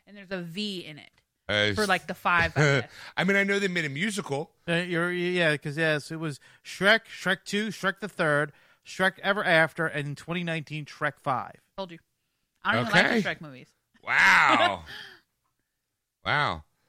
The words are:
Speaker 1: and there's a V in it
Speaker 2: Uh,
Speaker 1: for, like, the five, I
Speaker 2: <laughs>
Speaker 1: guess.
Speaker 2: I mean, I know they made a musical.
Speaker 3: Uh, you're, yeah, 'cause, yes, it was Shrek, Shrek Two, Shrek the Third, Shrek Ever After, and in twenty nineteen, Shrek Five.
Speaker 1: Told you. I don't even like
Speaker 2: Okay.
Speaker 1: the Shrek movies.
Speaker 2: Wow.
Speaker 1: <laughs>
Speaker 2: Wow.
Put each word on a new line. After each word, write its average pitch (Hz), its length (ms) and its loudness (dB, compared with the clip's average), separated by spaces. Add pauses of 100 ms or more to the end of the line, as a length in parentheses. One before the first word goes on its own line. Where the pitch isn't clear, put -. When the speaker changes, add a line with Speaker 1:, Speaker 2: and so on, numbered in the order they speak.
Speaker 1:
and 202 100 -20
there's 190 140 -18
a 185 100 -4
V 180 440 -6
in 151 140 -16
it - 120 -20 (380)
Speaker 2:
Uh, 104 260 2
Speaker 1:
for, 208 120 0
like, 185 200 0
the 185 80 -8
five, 170 420 2
I 151 40 0
Speaker 2:
<laughs> 139 200 4
Speaker 1:
guess. - 100 -12 (260)
Speaker 2:
I 165 80 0
mean, 196 120 2
I 196 80 2
know 202 140 0
they 202 100 0
made 175 160 -2
a 147 60 -4
musical. 165 600 -6 (180)
Speaker 3:
Uh, 170 80 0
you're, 175 360 -2
yeah, 175 440 0
'cause, 143 200 -8
yes, 156 340 0
it 165 60 -8
was 156 240 -8 (240)
Shrek, 208 420 2
Shrek - 380 -4
Two, 208 240 -2
Shrek 185 320 -4
the 208 80 -8
Third, 151 440 0 (340)
Shrek 190 340 -2
Ever 196 240 0
After, 160 420 2
and 143 220 -6
in 143 80 -8
twenty 175 280 -6
nineteen, 156 420 -8
Shrek - 360 -4
Five. 113 380 -4 (160)
Speaker 1:
Told 190 160 -10
you. 165 60 -20 (640)
I 196 80 2
don't 233 100 2
even 226 120 -2
like 190 120 6
Speaker 2:
Okay. 226 140 2
Speaker 1:
the 185 80 -2
Shrek 160 120 -8
movies. 139 280 -18 (340)
Speaker 2:
Wow. 151 840 4
Speaker 1:
<laughs> - 60 -16 (1300)
Speaker 2:
Wow. 110 400 0 (240)